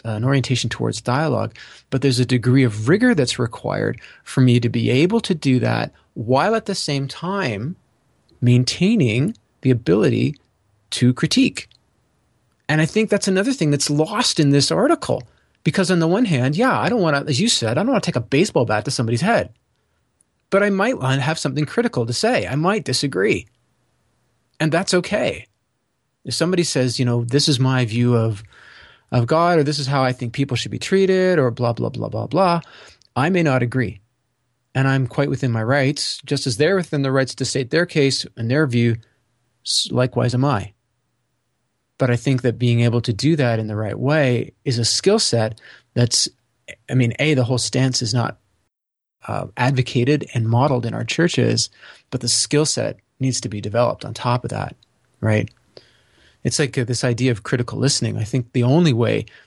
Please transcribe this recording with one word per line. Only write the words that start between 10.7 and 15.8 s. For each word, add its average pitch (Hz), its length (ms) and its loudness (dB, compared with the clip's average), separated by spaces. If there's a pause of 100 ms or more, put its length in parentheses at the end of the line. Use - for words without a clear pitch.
to 123 240 2
critique. - 540 0 (1000)
And 156 120 2
I 160 60 2
think 214 240 0
that's 202 180 0
another 196 240 2
thing 160 180 0
that's 143 200 0
lost 160 500 0
in 143 100 4
this 143 200 4
article. 202 520 0 (400)
Because 175 280 0